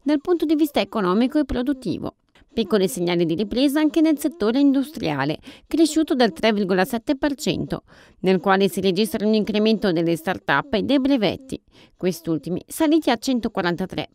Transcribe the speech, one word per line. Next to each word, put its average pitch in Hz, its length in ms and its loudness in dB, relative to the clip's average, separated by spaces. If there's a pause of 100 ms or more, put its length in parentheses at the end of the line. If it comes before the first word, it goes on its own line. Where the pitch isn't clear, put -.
dal 294 180 0
punto 349 240 0
di 311 100 2
vista 294 260 0
economico 202 580 0
e 302 80 2
produttivo. 254 720 -4 (380)
Piccoli 214 320 2
segnali 175 400 0
di 165 80 0
ripresa 247 460 0
anche 311 200 2
nel 311 160 4
settore 277 440 -2
industriale, 247 800 0 (280)
cresciuto 311 480 2
del 247 180 4
tre 226 200 0
virgola 190 320 2
sette 233 320 -4
per 285 180 -2
cento, - 480 -4 (380)
nel 185 180 2
quale 196 300 2
si 190 120 -4
registra 202 460 0
un 214 80 2
incremento 214 560 0
delle 170 240 0
start-up 151 600 -2
e 196 100 0
dei 269 160 2
brevetti, 262 600 -2 (360)
quest'ultimi 165 680 -4
saliti 311 460 0
a 233 60 2
centoquarantatré 185 1000 -4